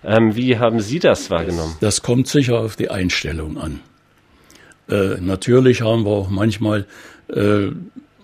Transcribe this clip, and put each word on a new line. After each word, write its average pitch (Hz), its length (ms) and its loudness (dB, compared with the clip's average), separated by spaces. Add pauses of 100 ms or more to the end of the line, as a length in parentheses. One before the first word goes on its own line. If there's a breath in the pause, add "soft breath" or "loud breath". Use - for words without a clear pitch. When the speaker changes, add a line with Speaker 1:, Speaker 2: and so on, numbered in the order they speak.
Speaker 1:
Ähm, 110 320 4
wie 123 220 0
haben 117 200 2
Sie 110 220 -4
das 139 280 2
wahrgenommen? 82 520 -2
Speaker 2:
Das, 104 160 2
das - 60 -6
kommt 123 260 0
sicher 123 320 2
auf 110 160 -6
die - 120 -4
Einstellung 80 680 -4
an. 73 220 -10 (1080 soft breath)
Äh, 98 320 0
natürlich 120 600 4
haben 113 220 2
wir 104 80 0
auch 98 180 -2
manchmal, 104 560 0 (480 loud breath)
äh, 101 380 2 (520)